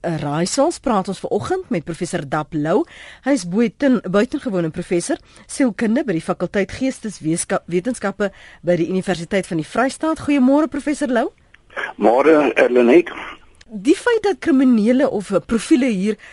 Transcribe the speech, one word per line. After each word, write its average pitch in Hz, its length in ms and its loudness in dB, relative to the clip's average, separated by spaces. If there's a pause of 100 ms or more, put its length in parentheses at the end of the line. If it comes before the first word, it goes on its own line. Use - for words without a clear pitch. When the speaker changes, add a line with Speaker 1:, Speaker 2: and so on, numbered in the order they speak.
Speaker 1:
eh, 165 180 -4
raaisels, 170 600 -2
praat 208 280 0
ons 190 120 -8
vanoggend 370 500 -4
met 175 140 -2
professor 165 440 -6
Dap 151 260 -4
Lou. 165 300 0 (400)
Hy 262 80 0
is 196 160 0
buiten-, 233 540 2 (100)
buitengewone 202 580 -2
professor 175 460 -4 (320)
sielkunde 240 560 0
by 247 80 -4
die 165 100 -2
fakulteit 185 500 -4
Geesteswetenskappe 196 1600 -4 (320)
by 175 120 2
die 165 140 0
Universiteit 185 580 -2
van 175 100 -4
die 156 80 -4
Vrystaat. 311 540 -2
Goeiemôre, 285 480 2
professor 294 400 -4
Lou. 254 240 0 (640)
Speaker 2:
Môre, 139 580 4
Erlenet. 123 560 4 (640)
Speaker 1:
Die 220 200 2
feit 466 260 0
dat 392 180 -2
kriminele 254 720 4
of, 196 220 -6
eh, 185 140 2
profiele 247 400 0
hier 208 300 -2 (180)